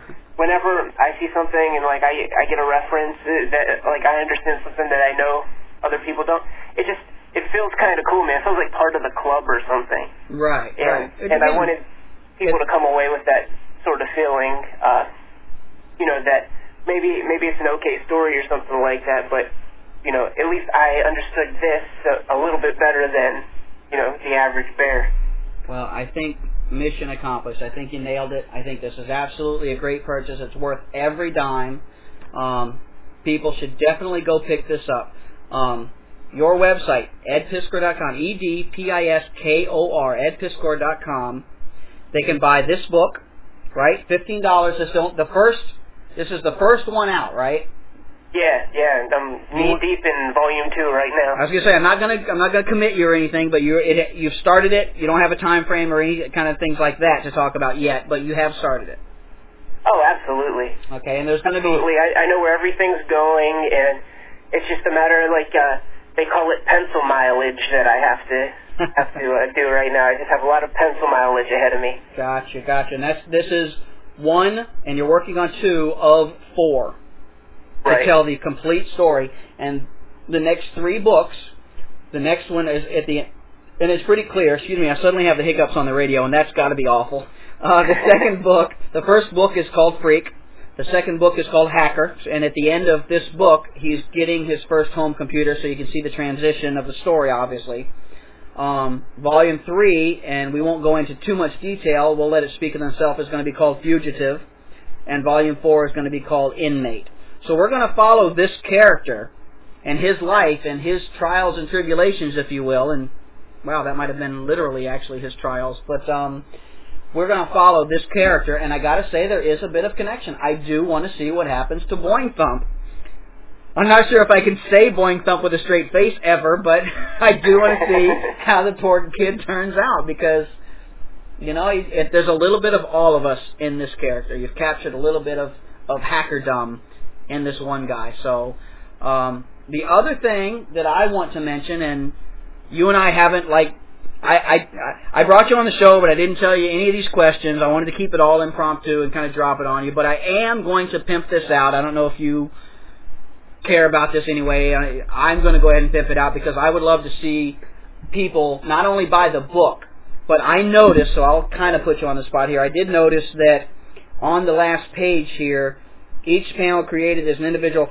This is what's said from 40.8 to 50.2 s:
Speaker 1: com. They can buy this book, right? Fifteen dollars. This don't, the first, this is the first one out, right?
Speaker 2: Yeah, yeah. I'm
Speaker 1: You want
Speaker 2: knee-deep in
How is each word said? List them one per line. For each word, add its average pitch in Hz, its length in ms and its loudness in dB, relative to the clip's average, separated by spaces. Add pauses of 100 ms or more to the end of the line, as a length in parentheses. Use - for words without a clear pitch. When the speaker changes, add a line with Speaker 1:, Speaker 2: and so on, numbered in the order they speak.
Speaker 1:
com. 131 400 -6 (680)
They 151 100 0
can 151 160 0
buy 143 240 4
this 165 280 0
book, 175 300 2 (540)
right? 156 340 2
Fifteen 202 340 -4
dollars. 175 360 2
This 165 140 -4
don't, 175 240 -2
the 156 100 0
first, 220 340 2 (560)
this 165 140 -6
is 175 120 -6
the 160 160 -2
first 226 300 4
one 208 200 0
out, 165 260 -2
right? 135 340 -2 (640)
Speaker 2:
Yeah, 160 400 2
yeah. 139 400 0
I'm 139 160 -2
Speaker 1:
You 156 400 -2
want 165 80 2
Speaker 2:
knee-deep 175 240 -2
in 139 320 -2